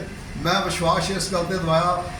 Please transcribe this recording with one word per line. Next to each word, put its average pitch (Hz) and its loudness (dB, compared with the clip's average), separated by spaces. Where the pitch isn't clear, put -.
ਮੈਂ 180 2
ਵਿਸ਼ਵਾਸ 170 2
ਇਸ 185 -2
ਗੱਲ 175 0
'ਤੇ 180 -2
ਦਵਾਇਆ। 175 2